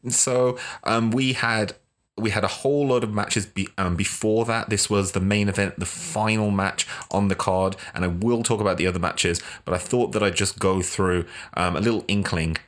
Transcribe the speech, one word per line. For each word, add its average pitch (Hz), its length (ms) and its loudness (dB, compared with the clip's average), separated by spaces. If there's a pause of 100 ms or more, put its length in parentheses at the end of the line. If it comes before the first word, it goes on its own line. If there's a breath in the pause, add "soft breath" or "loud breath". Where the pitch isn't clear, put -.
So, 127 500 2 (240 loud breath)
um, 113 300 2
we 131 220 2
had, 110 400 0 (440)
we 107 120 0
had 101 120 0
a 95 60 2
whole 143 400 0
lot 123 160 4
of 107 100 -4
matches 104 320 0
be-, - 220 -4 (100)
um, 90 160 2
before 107 520 2
that. 113 220 -2
This - 220 0
was 98 220 2
the 95 80 0
main 101 280 2
event, 98 300 0
the 90 80 -4
final 107 640 0
match 98 380 0 (240 loud breath)
on 101 160 2
the 95 80 0
card, 95 400 0 (180 loud breath)
and 90 100 -2
I 90 40 0
will 113 340 0
talk 113 180 0
about 95 180 2
the 87 100 0
other 90 100 -2
matches, 87 420 0 (240 loud breath)
but 85 100 -2
I 90 40 0
thought 120 340 0
that 104 120 0
I'd 98 100 2
just - 240 -2
go 95 240 2
through, 90 420 0 (300 loud breath)
um, 87 220 0
a 76 40 0
little 110 280 0
inkling 85 480 0 (120)